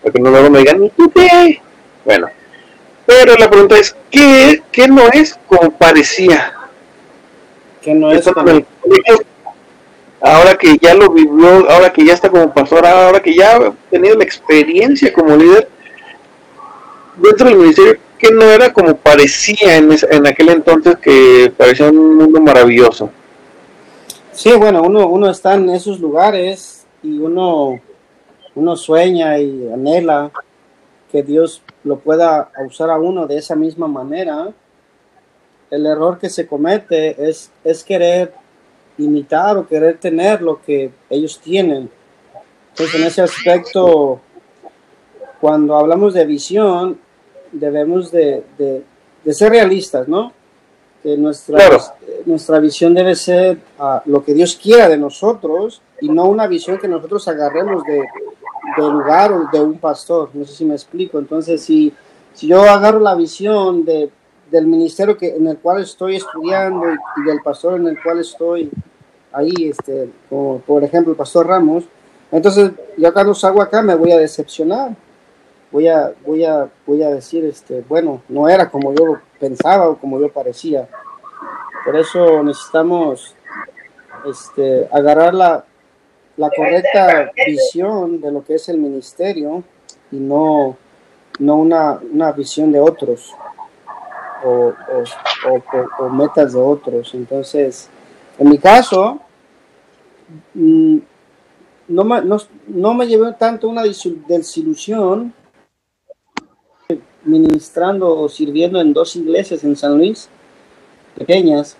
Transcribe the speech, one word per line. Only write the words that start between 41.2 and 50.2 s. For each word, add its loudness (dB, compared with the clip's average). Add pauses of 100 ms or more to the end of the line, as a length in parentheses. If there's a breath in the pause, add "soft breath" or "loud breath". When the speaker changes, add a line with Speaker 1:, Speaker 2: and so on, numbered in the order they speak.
Speaker 2:
tienen. -6 (800)
Entonces, -8
en -2
ese -4
aspecto, -2 (1200)
cuando 0
hablamos 0
de 0
visión, -4 (540)
debemos -6
de, -4 (140)
de, -8 (400)
de -4
ser 0
realistas, -2
¿no? -6 (720)